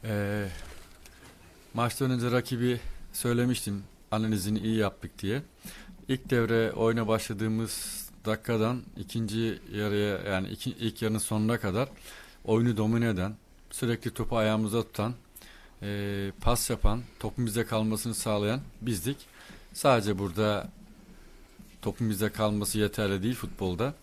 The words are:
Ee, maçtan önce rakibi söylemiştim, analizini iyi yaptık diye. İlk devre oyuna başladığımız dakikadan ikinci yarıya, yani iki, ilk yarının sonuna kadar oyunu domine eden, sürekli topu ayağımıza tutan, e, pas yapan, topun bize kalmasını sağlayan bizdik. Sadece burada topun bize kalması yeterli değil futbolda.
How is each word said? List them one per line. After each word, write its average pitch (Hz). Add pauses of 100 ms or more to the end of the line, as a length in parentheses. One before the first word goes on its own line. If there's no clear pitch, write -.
Ee, 104 (1300)
maçtan 120
önce 120
rakibi 123 (340)
söylemiştim, 120 (280)
analizini 107
iyi 110
yaptık 101
diye. 107 (640)
İlk 131
devre 113
oyuna 113
başladığımız 110 (200)
dakikadan 113 (160)
ikinci 110 (140)
yarıya, 104
yani 95
iki, 104
ilk 113
yarının 110
sonuna 110
kadar 110 (560)
oyunu 113
domine 113
eden, 98 (360)
sürekli 117
topu 117
ayağımıza 110
tutan, 113 (680)
e, 101 (100)
pas 120
yapan, 110 (180)
topun 117
bize 110
kalmasını 110
sağlayan 107 (200)
bizdik. 117 (560)
Sadece 107
burada 101 (1120)
topun 110
bize 104
kalması 104
yeterli 101
değil 120
futbolda. 101